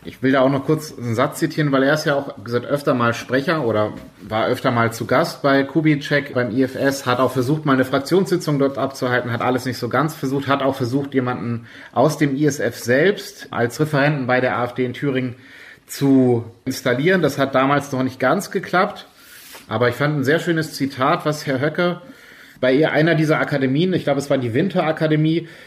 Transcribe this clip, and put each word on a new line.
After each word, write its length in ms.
ich 160
will 120
da 80
auch 100
noch 140
kurz 340
einen 160
Satz 240
zitieren, 340
weil 120
er 100
ist 100
ja 120
auch, 260
gesagt, 240
öfter 260
mal 220
Sprecher 500
oder 280
war 260
öfter 260
mal 200
zu 140
Gast 360
bei 200
Kubitschek 720
beim 160
I 140
F 100
S, 320
hat 140
auch 100
versucht, 340
mal 100
eine 100
Fraktionssitzung 720
dort 200
abzuhalten, 540
hat 100
alles 220
nicht 140
so 100
ganz 240
versucht, 360
hat 140
auch 120
versucht, 400
jemanden 520
aus 260
dem 180
I 100
S 140
F 160
selbst 760
als 260
Referenten 480
bei 140
der 180
A 60
F 100
D 100
in 80
Thüringen 440
zu 580
installieren. 580
Das 160
hat 160
damals 380
noch 100
nicht 160
ganz 320
geklappt, 560
aber 200
ich 60
fand 240
ein 60
sehr 160
schönes 340
Zitat, 500
was 220
Herr 140
Höcke 420
bei 120
ihr 200
einer 220
dieser 260
Akademien, 520
ich 120
glaube, 160
es 100
war 80
die 160
Winterakademie, 920